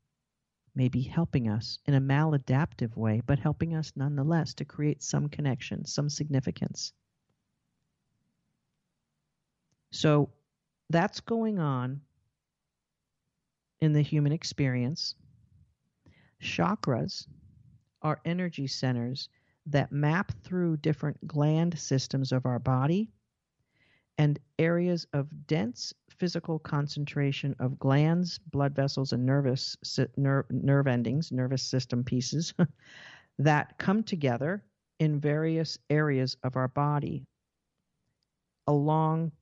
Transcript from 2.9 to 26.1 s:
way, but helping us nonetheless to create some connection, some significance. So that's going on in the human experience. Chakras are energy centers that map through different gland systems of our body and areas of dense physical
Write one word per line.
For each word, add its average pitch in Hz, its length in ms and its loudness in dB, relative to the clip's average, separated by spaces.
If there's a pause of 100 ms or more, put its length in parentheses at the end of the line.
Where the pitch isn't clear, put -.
way, 110 280 0
but 139 140 2
helping 160 360 -2
us 156 200 -6
nonetheless 147 600 0
to 147 100 -8
create 147 360 -4
some 147 280 -2
connection, 143 560 -4
some 147 240 -4
significance. - 840 -4 (3000)
So 147 380 4 (600)
that's 170 320 2
going 226 380 -2
on 135 420 -2 (1800)
in 156 140 4
the 147 80 6
human 147 320 2
experience. 131 840 -2 (1300)
Chakras 170 840 -2 (720)
are 151 240 -2
energy 170 420 -4
centers 127 640 -4 (380)
that 143 240 0
map 151 400 0 (120)
through 175 340 0
different 151 480 -2
gland 156 540 0
systems 135 520 -2
of 131 140 0
our 123 140 -2
body 135 500 0 (1080)
and 147 220 4 (200)
areas 170 540 2
of 143 140 0 (200)
dense 202 460 -2 (160)
physical 170 500 -4